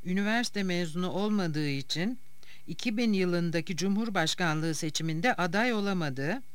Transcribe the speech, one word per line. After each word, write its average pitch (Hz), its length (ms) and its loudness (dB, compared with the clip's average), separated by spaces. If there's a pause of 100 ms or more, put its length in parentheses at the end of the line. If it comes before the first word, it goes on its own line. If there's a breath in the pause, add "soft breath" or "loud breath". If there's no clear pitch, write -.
Üniversite 202 580 0
mezunu 175 460 0
olmadığı 170 600 2
için 160 500 -2 (480 loud breath)
iki 214 300 -2
bin 233 160 4
yılındaki 175 640 2
Cumhurbaşkanlığı 170 1000 0
seçiminde 165 580 0
aday 202 400 2
olamadı. 185 680 0 (140)